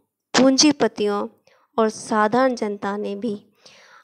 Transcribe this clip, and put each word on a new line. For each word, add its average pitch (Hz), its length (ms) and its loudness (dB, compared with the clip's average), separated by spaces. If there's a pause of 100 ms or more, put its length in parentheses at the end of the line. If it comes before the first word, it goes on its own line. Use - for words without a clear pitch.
(420)
पूंजीपतियों 233 840 2 (500)
और 220 100 2
साधारण 226 640 0
जनता 208 420 -6
ने 202 200 -6
भी 208 300 -8 (580)